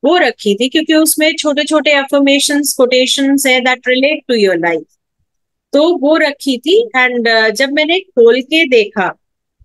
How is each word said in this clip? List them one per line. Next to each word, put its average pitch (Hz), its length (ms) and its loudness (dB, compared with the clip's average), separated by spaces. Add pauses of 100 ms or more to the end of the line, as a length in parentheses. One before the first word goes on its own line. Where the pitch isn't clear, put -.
वो 330 120 2
रखी 233 380 -2
थी, 247 140 -2
क्योंकि 311 240 -2
उसमें 311 420 2
छोटे-छोटे 294 580 -2
affirmations, 277 720 0 (140)
quotations 262 680 0
है 254 140 0
that 254 160 -2
relate 262 580 -2
to 202 140 2
your 170 200 -2
life। 165 220 -6 (840)
तो 302 240 2
वो 294 200 2
रखी 285 400 -2
थी, 415 400 0
and, 247 300 0
uh, 220 240 2
जब 269 180 -2
मैंने 302 300 -2
खोल 240 420 2
के 311 260 0
देखा, 208 500 -2 (480)